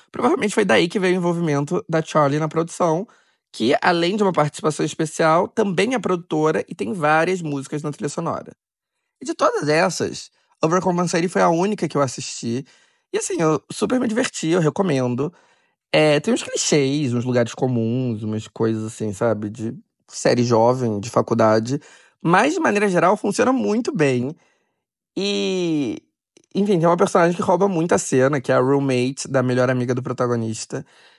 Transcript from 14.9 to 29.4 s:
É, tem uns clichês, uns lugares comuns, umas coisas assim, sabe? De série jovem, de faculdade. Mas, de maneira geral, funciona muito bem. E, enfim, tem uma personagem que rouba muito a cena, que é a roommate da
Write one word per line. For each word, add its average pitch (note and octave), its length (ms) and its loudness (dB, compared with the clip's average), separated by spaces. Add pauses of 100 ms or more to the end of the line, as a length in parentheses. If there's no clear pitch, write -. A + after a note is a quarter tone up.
É, D3+ 260 4
tem A3+ 160 0
uns - 80 -4
clichês, D3 720 0
uns A#2+ 120 -2
lugares A#2+ 300 0
comuns, A#2+ 680 -2
umas G#2+ 260 -6
coisas A2+ 360 -2
assim, A2 280 -6
sabe? G#2+ 380 -2
De A2+ 260 -8 (320)
série B2 340 0
jovem, A#2+ 560 2
de A2+ 120 -8
faculdade. A2+ 680 2 (440)
Mas, G3+ 320 2
de F#4+ 60 -2
maneira G#3 280 0
geral, F3+ 280 2
funciona A3 360 0
muito A#3 420 -2
bem. C#3 400 0 (840)
E, F#3 880 -2 (500)
enfim, G3 280 2
tem E3+ 80 4
uma E3+ 80 4
personagem F3+ 400 4
que G#3 60 -4
rouba F#3+ 260 2
muito F3 260 0
a G3 40 2
cena, C3+ 420 2
que - 100 -6
é C3 60 4
a C3 40 4
roommate C3 680 0
da C3 160 0